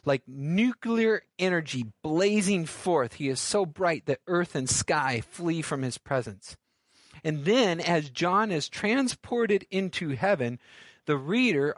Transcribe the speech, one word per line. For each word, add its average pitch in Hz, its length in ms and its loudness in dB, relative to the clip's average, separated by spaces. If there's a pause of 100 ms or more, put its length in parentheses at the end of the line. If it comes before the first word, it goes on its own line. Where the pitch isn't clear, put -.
like 139 200 2
nuclear 220 1000 0 (140)
energy 160 500 0 (140)
blazing 190 640 2
forth. 147 500 0
He 143 120 -4
is 131 140 -2
so 202 240 0
bright 165 400 -2
that 139 220 -2
earth 175 280 0
and 131 140 -2
sky 131 600 0
flee 165 320 -4
from 143 200 -4
his 127 160 -4
presence. 113 580 -6 (680)
And 156 220 -2
then, 190 380 2
as 156 280 0
John 185 400 2
is 156 200 -2
transported 233 1000 0
into 185 420 -4
heaven, 127 460 0 (480)
the 147 120 0
reader, 151 600 2